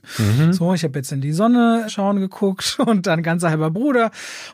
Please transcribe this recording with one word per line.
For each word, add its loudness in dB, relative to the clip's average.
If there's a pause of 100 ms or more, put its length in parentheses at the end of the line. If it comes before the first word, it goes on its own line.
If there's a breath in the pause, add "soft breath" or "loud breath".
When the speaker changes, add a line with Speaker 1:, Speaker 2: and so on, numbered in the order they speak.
(160 loud breath)
Speaker 1:
Mhm. 2
Speaker 2:
So, 0
ich -2
hab -2
jetzt -6
in -4
die -4
Sonne 2
schauen -2
geguckt -4
<laughs> 0
und 0
dann 0
Ganzer 0
halber 0
Bruder. 0 (420 loud breath)